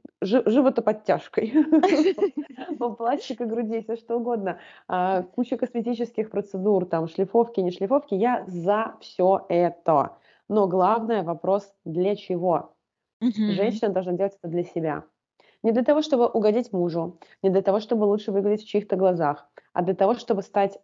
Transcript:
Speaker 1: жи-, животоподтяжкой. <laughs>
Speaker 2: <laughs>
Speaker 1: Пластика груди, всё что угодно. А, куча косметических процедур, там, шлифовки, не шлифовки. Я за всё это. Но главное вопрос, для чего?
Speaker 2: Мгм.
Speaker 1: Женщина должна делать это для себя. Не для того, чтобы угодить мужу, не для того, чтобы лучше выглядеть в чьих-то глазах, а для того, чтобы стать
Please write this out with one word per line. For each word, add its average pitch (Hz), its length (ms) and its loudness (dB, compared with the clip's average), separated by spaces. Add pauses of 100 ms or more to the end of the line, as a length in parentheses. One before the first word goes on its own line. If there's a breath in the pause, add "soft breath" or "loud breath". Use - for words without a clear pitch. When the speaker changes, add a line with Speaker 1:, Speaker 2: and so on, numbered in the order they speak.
(220)
Speaker 1:
жи-, 202 240 2
животоподтяжкой. 220 1080 0 (300)
<laughs> 320 960 0
Speaker 2:
<laughs> 240 200 -4
Speaker 1:
Пластика 247 480 -4
груди, 220 360 -4
всё 220 140 -8
что 233 220 -6
угодно. 220 400 -4 (300 loud breath)
А, 185 360 0
куча 240 340 -4
косметических 233 720 -4
процедур, 196 560 0
там, 165 220 -2
шлифовки, 202 520 0
не 180 120 0
шлифовки. 208 420 -2
Я 240 340 0
за 196 520 -2
всё 190 500 0
это. 165 640 0 (320 soft breath)
Но 202 200 2
главное 208 560 0
вопрос, 180 480 -2 (120)
для 180 320 -2
чего? 180 580 -2 (460)
Speaker 2:
Мгм. 214 600 0
Speaker 1:
Женщина 214 120 0
должна 180 220 -2
делать 196 280 -2
это 170 100 -10
для 175 120 -2
себя. 156 400 -6 (600 soft breath)
Не 226 80 4
для 240 120 0
того, 302 180 4
чтобы 262 260 2
угодить 220 440 0
мужу, 175 460 -2 (240 soft breath)
не 190 80 2
для 190 120 4
того, 202 180 2
чтобы 214 240 0
лучше 208 280 0
выглядеть 208 320 0
в - 40 -20
чьих-то 208 280 -2
глазах, 170 520 0 (260 loud breath)
а 180 80 0
для 185 120 0
того, 202 200 2
чтобы 208 280 -2
стать 196 420 -2